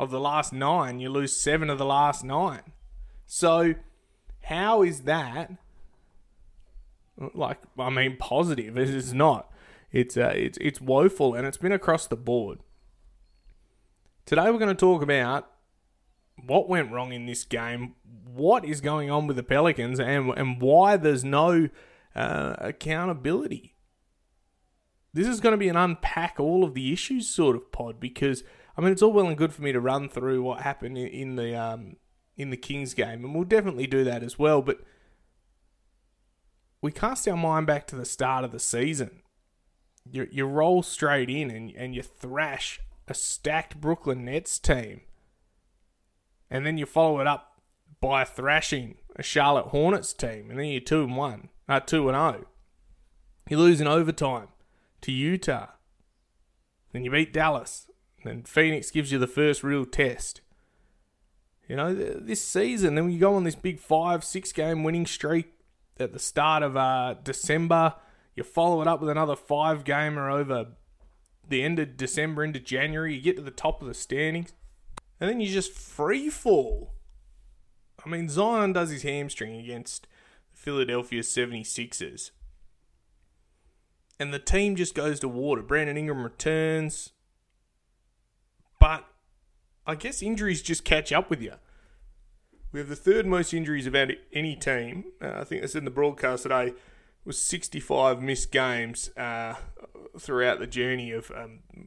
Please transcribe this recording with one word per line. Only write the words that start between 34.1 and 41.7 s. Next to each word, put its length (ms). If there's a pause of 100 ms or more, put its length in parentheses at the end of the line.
as 160
well, 220
but 200 (2000)
we 100
cast 360
our 80
mind 300
back 200
to 100
the 80
start 400
of 80
the 80
season. 600 (880)
You, 200
you 140
roll 380
straight 480
in 200
and, 200